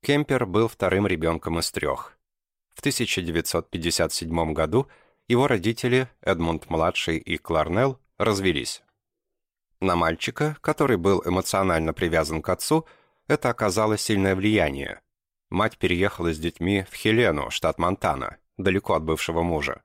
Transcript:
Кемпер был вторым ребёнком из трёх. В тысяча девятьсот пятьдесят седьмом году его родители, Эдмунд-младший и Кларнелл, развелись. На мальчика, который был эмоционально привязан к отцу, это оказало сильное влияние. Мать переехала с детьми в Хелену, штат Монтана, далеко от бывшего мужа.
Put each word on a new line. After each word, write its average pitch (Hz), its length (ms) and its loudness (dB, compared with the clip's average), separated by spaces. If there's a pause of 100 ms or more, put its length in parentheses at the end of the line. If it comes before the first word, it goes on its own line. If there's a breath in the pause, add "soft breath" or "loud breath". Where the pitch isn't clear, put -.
Кемпер 143 440 0
был 104 220 2
вторым 95 360 0
ребёнком 82 540 -2
из 80 140 -2
трёх. - 440 -4 (520)
В - 120 -20
тысяча 120 420 -2
девятьсот 82 480 -2
пятьдесят 82 420 -2
седьмом 80 420 -2
году 80 320 0 (400 soft breath)
его 123 220 2
родители, 120 600 0 (120)
Эдмунд-младший 82 1000 0
и 82 200 -6
Кларнелл, 95 600 0 (200)
развелись. 98 680 0 (960)
На 92 160 2
мальчика, 87 640 0
который 139 360 2
был 90 300 4
эмоционально 90 680 0
привязан 80 480 0
к - 100 -8
отцу, 156 360 0 (400 soft breath)
это 147 240 0
оказало 107 480 0
сильное 95 380 2
влияние. 82 640 0 (480)
Мать 104 280 -2
переехала 87 560 0
с 78 60 -6
детьми 90 500 -2
в - 60 -20
Хелену, 98 560 2
штат - 280 -2
Монтана, 82 600 -2 (200)
далеко 95 360 0
от 80 80 0
бывшего 80 400 -2
мужа. 78 420 -2